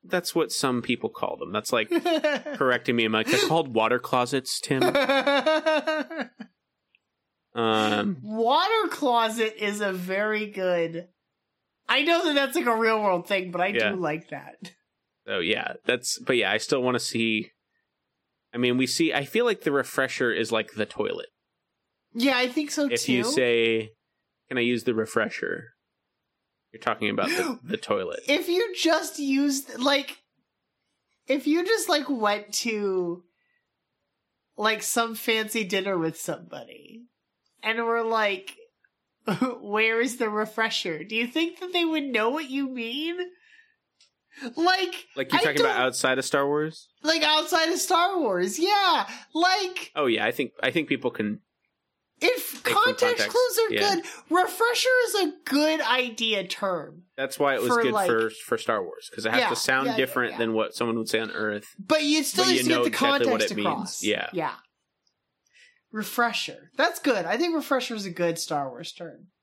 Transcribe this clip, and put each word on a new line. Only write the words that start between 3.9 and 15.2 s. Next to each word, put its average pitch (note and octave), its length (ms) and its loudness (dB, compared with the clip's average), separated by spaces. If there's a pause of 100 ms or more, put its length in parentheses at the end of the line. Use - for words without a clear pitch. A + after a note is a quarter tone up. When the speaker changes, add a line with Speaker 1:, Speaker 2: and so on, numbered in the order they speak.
Speaker 1:
closets, B2+ 580 -2
Tim." - 240 0
Speaker 2:
<laughs> D4+ 1500 0 (1200)
Speaker 1:
Um, A#2 680 2
Speaker 2:
Water D4 680 2
closet A3+ 680 0
is G#3 220 -2
a G3+ 120 0
very G3+ 540 -2
good, F3 640 -2 (800)
I C4 140 4
know E4+ 220 2
that D4+ 100 0
that's, C4+ 220 2
like, C4 100 0
a A#3 100 2
real A3 260 2
world F3+ 240 2
thing, F#3 240 -2
but F3 100 -4
I F#3 80 2
Speaker 1:
Yeah. G#3 220 2
Speaker 2:
do F#3+ 60 -2
like D#3+ 320 -4
that. - 440 -14 (540)